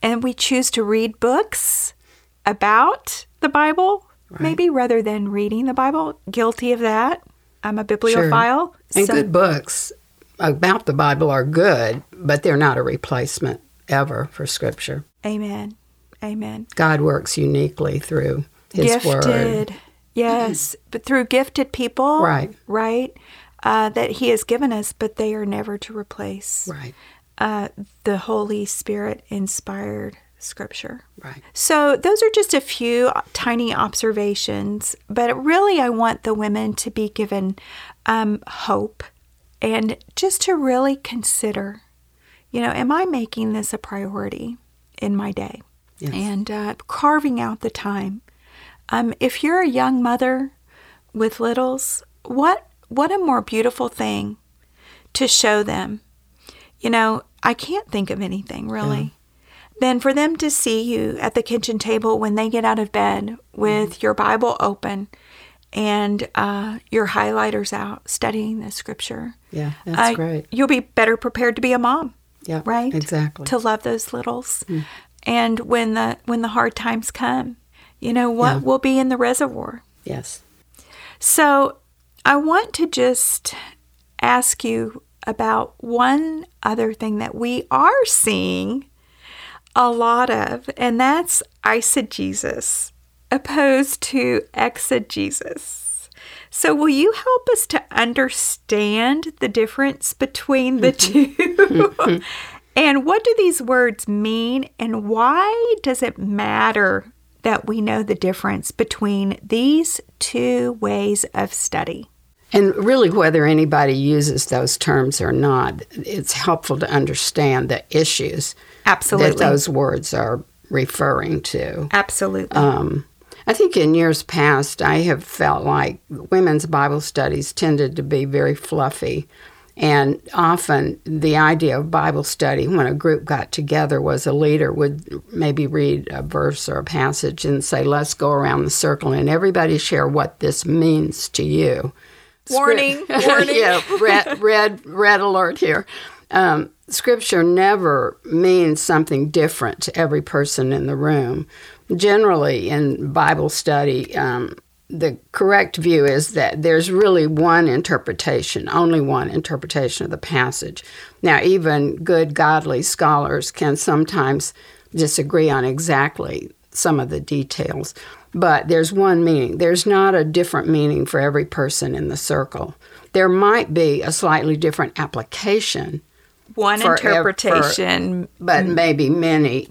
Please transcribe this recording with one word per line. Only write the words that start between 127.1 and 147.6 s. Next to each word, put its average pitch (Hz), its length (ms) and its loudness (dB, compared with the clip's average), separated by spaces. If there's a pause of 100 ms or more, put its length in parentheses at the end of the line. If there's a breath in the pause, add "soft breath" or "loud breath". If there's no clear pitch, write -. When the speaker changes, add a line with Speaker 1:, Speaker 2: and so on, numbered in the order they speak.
Speaker 2:
tended 147 420 0
to 143 80 -4
be 139 220 0
very 143 280 0
fluffy. 143 720 -4 (520 loud breath)
And 143 400 2 (140)
often 156 720 0
the 156 340 0
idea 156 420 4
of 156 120 -6
Bible 151 320 0
study, 139 440 -2
when 156 200 2
a 143 80 0
group 151 300 0
got - 260 -4
together, 147 500 0
was 139 240 -2
a 139 80 0
leader 151 400 2
would 143 480 -4 (100)
maybe 151 360 0
read 143 420 0
a 67 140 -8
verse 147 440 -2
or 143 120 -4
a 139 40 -6
passage 147 640 -2
and 139 180 0
say, 135 200 -2
"Let's 147 320 0
go 143 160 0
around 139 320 0
the 147 80 -2
circle 143 420 0
and 143 160 2
everybody 165 480 2
share 143 300 0
what 143 320 -2
this - 260 -2
means 156 640 0
to 156 140 -4
you." 151 500 0 (540 soft breath)
Scrip- 262 100 0
Speaker 1:
Warning, 277 480 2
Speaker 2:
<laughs> - 40 -12 (180)
Speaker 1:
warning. 277 280 4
Speaker 2:
Yeah, 190 260 4 (200)
red, 202 400 2
red, 214 420 2
red 202 380 4
alert 190 380 2
here. 165 260 0 (460 loud breath)
Um, 170 400 2 (180)
Scripture 226 540 4
never 175 840 4